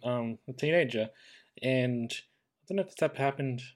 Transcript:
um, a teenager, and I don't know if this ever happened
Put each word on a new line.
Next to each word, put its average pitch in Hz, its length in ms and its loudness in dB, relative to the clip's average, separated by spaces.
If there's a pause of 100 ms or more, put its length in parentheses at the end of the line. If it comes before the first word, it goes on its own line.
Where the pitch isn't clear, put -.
um, 117 340 -2 (100)
a 131 40 -8
teenager, 123 560 2 (520)
and 123 520 2
I - 560 -16
don't 190 80 -2
know 196 60 2
if 190 80 -4
this - 120 -2
ever - 140 0
happened 139 460 0 (140)